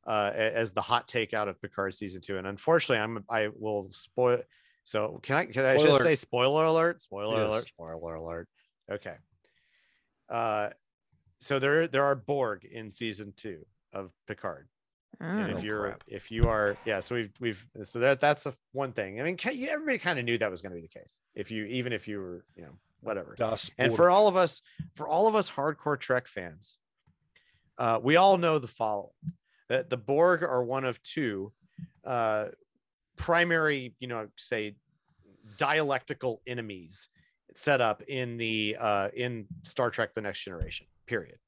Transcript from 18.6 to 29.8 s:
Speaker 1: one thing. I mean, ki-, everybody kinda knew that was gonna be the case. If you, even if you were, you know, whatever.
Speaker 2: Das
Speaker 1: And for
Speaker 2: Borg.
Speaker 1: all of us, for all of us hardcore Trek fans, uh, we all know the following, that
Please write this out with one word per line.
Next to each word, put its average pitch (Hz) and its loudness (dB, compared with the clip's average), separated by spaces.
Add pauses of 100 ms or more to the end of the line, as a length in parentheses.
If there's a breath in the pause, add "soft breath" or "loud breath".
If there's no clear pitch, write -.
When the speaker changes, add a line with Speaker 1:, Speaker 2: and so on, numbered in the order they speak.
Speaker 1:
one 131 -6
thing. 101 -6
I 139 -4
mean, 175 -4
ki-, 262 -6
everybody 302 -2
kinda 160 -2
knew 120 0
that 104 0
was 90 -12
gonna 92 -10
be 85 -10
the 82 -20
case. - -20 (140)
If 101 -8
you, 107 -6
even 123 -4
if 107 -6
you 104 -6
were, 90 -10 (120)
you 92 -18
know, 69 -20 (300)
whatever. 104 -6
Speaker 2:
Das 113 -2
Speaker 1:
And 127 4
for 110 0
Speaker 2:
Borg. 180 8
Speaker 1:
all 202 8
of 185 4
us, 180 2 (340 loud breath)
for 151 -8
all 175 4
of 220 4
us 202 4
hardcore 147 -2
Trek 123 0
fans, 92 -12 (1000)
uh, 117 2
we 143 6
all 190 8
know 165 2
the 123 -4
following, 107 -4 (560)
that 127 0